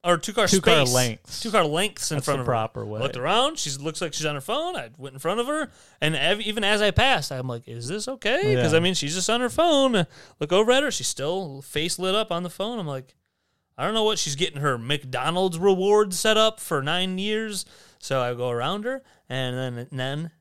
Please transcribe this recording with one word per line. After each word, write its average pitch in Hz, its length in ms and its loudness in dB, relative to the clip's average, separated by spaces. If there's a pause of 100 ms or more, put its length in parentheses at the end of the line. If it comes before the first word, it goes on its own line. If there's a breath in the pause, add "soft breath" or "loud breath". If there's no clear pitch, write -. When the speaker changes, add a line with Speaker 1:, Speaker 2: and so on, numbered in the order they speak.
Speaker 1:
or 175 140 4
two 214 140 -6
car 208 140 2
Speaker 2:
Two 190 140 4
car 160 260 6
Speaker 1:
space. 123 80 0
Speaker 2:
lengths. 123 460 0
Speaker 1:
Two 226 100 -6
car 190 140 4
lengths 165 480 -2
in 151 60 -2
Speaker 2:
That's 135 80 -4
Speaker 1:
front 139 120 0
Speaker 2:
the 127 40 -4
Speaker 1:
of 117 40 -4
her. 135 60 2
Speaker 2:
proper 110 340 -2
way. 107 140 -6
Speaker 1:
Looked 135 160 -2
around. 220 420 0
She 147 120 -4
looks 143 300 -8
like 160 140 -4
she's 156 120 -4
on 147 100 0
her 135 60 -6
phone. 311 340 -4
I 117 220 -10
went 131 160 -14
in 139 40 -12
front 190 220 -2
of 240 80 -2
her, 302 220 -4 (300 soft breath)
and 156 140 2
ev-, 175 280 0
even 208 200 -2
as 202 200 2
I 208 100 4
passed, 214 400 2
I'm 131 160 -6
like, 120 180 -8
"Is 117 220 -10
this 202 180 -6
okay?" 269 480 0
'Cause, - 180 4
Speaker 2:
Yeah. 160 40 4
Speaker 1:
I 165 40 6
mean, 180 140 2
she's 147 200 -2
just 185 160 -2
on 240 100 2
her 247 80 0
phone. 269 580 4 (320 loud breath)
Look 151 140 -2
over 214 180 6
at 269 140 6
her. 277 80 -2
She's - 160 -4
still 147 540 -4
face 160 360 -4
lit 185 160 0
up 214 160 -2
on 175 140 -2
the 170 60 -8
phone. 226 280 -6
I'm 175 80 -6
like, 135 300 -10 (600)
"I 127 80 -4
don't 208 100 0
know 220 100 2
what 214 160 2
she's 143 160 -2
getting 151 240 -2
her 139 180 2
McDonald's 147 800 -2
reward 196 560 4
set 214 220 2
up 220 240 2
for 143 220 -2
nine 185 360 -2
years." 214 460 -4 (340 soft breath)
So 131 220 -2
I 123 140 -2
go 123 160 -2
around 151 340 -2
her, 262 180 -6 (260 soft breath)
and 127 280 -4
then, 127 340 -6
and 135 80 -8
then 143 320 -6 (100)